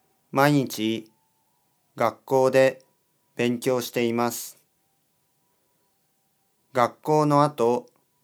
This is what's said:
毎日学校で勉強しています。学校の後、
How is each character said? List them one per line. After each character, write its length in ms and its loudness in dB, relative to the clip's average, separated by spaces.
毎 220 4
日 540 -4
学 300 -4
校 260 2
で 320 2
勉 240 -2
強 220 -2
し 80 -12
て 160 -2
い 80 -2
ま 160 -2
す。 260 -14
学 300 -2
校 240 0
の 180 4
後、 420 -2